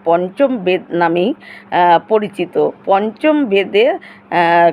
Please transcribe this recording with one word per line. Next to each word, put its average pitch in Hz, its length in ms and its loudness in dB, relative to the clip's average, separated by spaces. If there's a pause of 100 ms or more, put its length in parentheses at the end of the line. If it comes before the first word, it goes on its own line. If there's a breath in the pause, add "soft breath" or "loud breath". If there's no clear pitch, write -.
পঞ্চম 185 540 0
বেদ 185 320 -2
নামেই, 175 440 -2 (380 loud breath)
আহ, 175 360 2
পরিচিত। 175 600 -2 (160)
পঞ্চম 220 600 0
বেদে, 202 460 0
আহ, 370 80 -6 (720 loud breath)